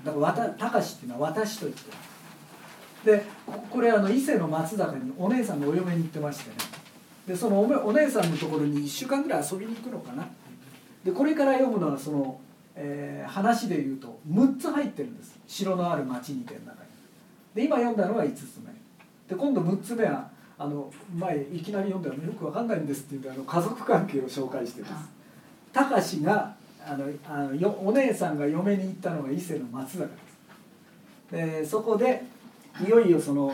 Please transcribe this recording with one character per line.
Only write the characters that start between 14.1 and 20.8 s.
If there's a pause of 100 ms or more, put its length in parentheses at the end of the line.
六
つ
入
っ
て
る
ん
で
す。
城
の
あ
る
町
に
て
の
中
に。 (680)
で、
今
読
ん
だ
の
は
五
つ
目。 (560)
で、
今
度
六
つ
目
は、 (300)
あ
の、 (240)